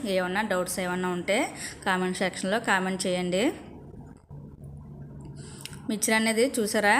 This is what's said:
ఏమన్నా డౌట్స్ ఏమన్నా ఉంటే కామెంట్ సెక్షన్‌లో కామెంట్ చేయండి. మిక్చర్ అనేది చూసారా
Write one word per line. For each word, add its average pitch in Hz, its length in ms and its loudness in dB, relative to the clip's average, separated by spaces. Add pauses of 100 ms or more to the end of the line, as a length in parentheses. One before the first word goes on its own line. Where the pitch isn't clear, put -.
(160)
ఏమన్నా 185 260 2 (100)
డౌట్స్ 180 340 0
ఏమన్నా 180 320 0
ఉంటే 190 200 0 (480)
కామెంట్ 185 380 0
సెక్షన్‌లో 190 360 0 (100)
కామెంట్ 190 360 2
చేయండి. 180 380 2 (2500)
మిక్చర్ 220 280 4
అనేది 220 240 4 (140)
చూసారా 208 420 4